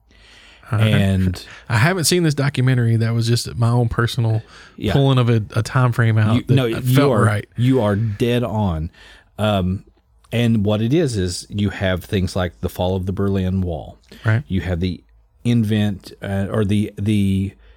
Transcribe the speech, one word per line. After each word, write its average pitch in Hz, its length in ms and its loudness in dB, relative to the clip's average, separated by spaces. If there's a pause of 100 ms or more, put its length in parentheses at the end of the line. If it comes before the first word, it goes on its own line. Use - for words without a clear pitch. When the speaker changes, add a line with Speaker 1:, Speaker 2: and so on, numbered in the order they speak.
(720)
Speaker 1:
Uh-huh. 110 120 0
Speaker 2:
And 98 640 2 (220)
Speaker 1:
I 113 100 0
haven't 170 260 2
seen 180 180 2
this 156 140 2
documentary. 127 600 2
That 113 160 0
was 117 120 0
just 117 300 -2
my 117 140 0
own 120 200 2
personal 113 540 0 (320)
Speaker 2:
Yeah. 104 180 -2
Speaker 1:
pulling 135 240 4
of 120 100 2
a, 113 160 2 (120)
a 113 80 0
time 127 300 0
frame 113 260 2
out 107 160 2
Speaker 2:
You, 123 80 0
Speaker 1:
that - 100 0
Speaker 2:
no, 127 180 2
Speaker 1:
felt 120 120 -6
Speaker 2:
you 131 280 4
are, 110 120 2
Speaker 1:
right. 107 320 0
Speaker 2:
you 127 260 2
are 104 140 2
dead 117 480 0
on. 92 480 -2 (480)
Um, 98 460 0 (460)
and 113 320 2
what 107 180 0
it 117 120 0
is, 147 240 0
is 90 320 -4
you 101 220 -2
have 92 320 -2
things 92 320 -2
like 90 260 -6
the 87 80 -4
fall 92 260 -4
of 92 120 -4
the 98 40 -4
Berlin 95 500 -2
Wall. 82 360 -8 (260)
Speaker 1:
Right. 110 240 0
Speaker 2:
You 92 140 -2
have 85 180 -4
the 90 240 -4 (400)
invent, 107 800 -2
uh, 98 300 -4
or 110 120 0
the, 104 360 -2
the 98 560 0 (220)